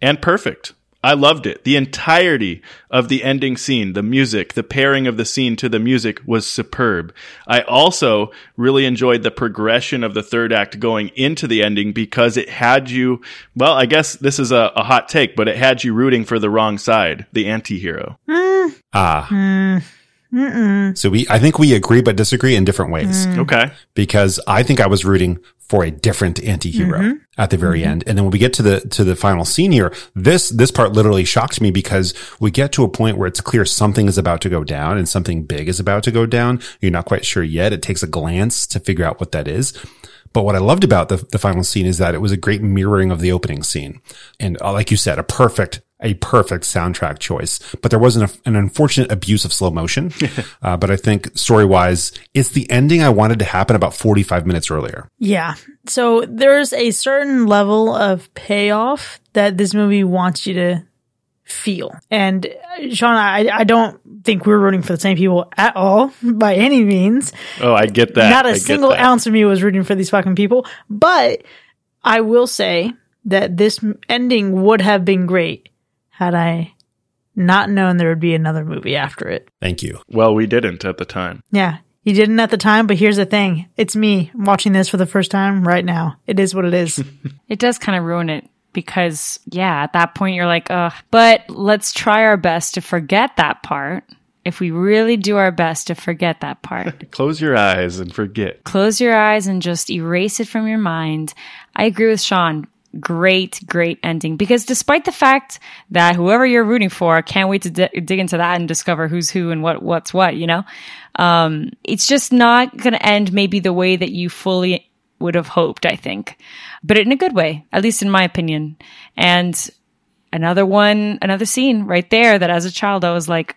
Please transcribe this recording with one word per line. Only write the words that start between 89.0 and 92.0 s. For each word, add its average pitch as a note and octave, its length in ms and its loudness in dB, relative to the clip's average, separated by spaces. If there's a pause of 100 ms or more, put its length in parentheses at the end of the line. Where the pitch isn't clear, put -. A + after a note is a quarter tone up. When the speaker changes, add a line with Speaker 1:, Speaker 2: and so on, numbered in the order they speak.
Speaker 4:
yeah, F3 380 -4
at D3+ 100 -6
that E3+ 220 0
point F#3+ 200 -4
you're F3 120 -2
like, E3+ 240 -2
"Ugh." F3 220 -2 (180)
But A3+ 380 6
let's G#3 440 -2
try A3 300 0